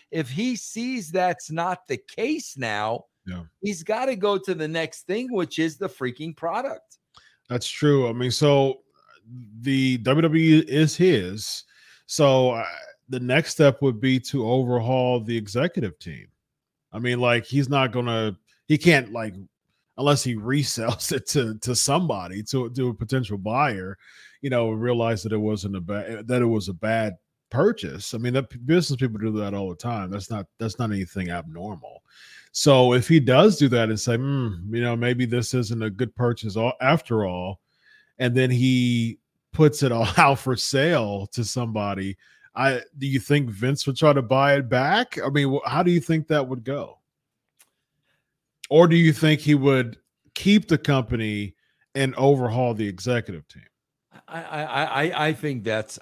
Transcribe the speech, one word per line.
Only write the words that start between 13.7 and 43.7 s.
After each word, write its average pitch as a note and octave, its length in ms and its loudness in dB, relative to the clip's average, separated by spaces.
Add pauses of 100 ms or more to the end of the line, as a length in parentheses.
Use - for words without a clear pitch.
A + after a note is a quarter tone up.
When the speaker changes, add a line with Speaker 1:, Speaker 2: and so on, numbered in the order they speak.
Speaker 2:
would B2+ 200 0
be C3 180 2
to A#2+ 300 -4
overhaul B2 720 0
the A2+ 160 -4
executive A2+ 640 -4
team. C2 260 -16 (640)
I G#2 80 -12
mean, B2 220 -2
like, A#2+ 240 2
he's C3+ 240 0
not C3 240 0
gonna, A2+ 440 -2 (300)
he D3+ 120 2
can't, C3+ 340 2
like, A2 220 -8 (600)
unless C#3 280 2
he B2 120 -2
<laughs> A2 160 -4
resells A#2+ 600 -2
it C3+ 160 -4
to, A#2 300 -2
to B2 180 -4
somebody, G#2+ 680 -2
to, B2+ 260 -4
to B2+ 180 -4
a A#2 60 -4
potential A2 440 -4
buyer, G2+ 580 -4 (440)
you C#3 100 -6
know, A#2 200 0
realize A2+ 540 -2
that G#2+ 80 -4
it A2 60 0
wasn't G#2 360 -4
a F#2+ 60 -6
ba-, G2+ 440 -10
that B2 160 0
it A#2+ 60 4
was G#2+ 220 0
a G2 40 -8
bad G#2+ 460 -4 (320)
purchase. C3 640 -2
I A#2+ 40 -8
mean, B2 160 -2
that, B2 320 -4
business D3 340 2
people A2+ 180 -2
do A2 140 -2
that G#2 200 -4
all G2+ 160 -4
the F2 60 -8
time. G2+ 360 -8
That's G2 200 -10
not, G#2 160 -6 (120)
that's A2+ 200 -6
not A2+ 140 -2
anything F#2+ 380 -6
abnormal. F2 720 -12 (480)
So B2+ 420 6
if B2 140 2
he E3 100 8
does D3 400 6
do C#3+ 120 4
that A#2 180 2
and A2 100 -2
say, A#2+ 180 0
"Hmm, A#2 560 -4
you A#2 80 -2
know, A#2+ 140 0
maybe B2 320 0
this A#2+ 280 -2
isn't A#2 280 -2
a A2 80 -2
good G#2+ 240 -4
purchase A#2 400 -2
a-, A#2 260 0
after B2 460 2
all," F2+ 340 -6 (600)
and B2 120 0
then C3 160 4
he B2 680 2 (340)
puts D3+ 300 4
it C3+ 80 2
all A#2 220 2
<laughs> - 40 0
out C#3 220 6
for B2+ 180 -2
sale A#2 760 0
to A#2+ 120 -4
somebody, G2+ 720 -4 (380)
I, C3 280 0 (140)
do C#3 120 -6
you C3+ 100 0
think C#3 320 0
Vince B2 380 -2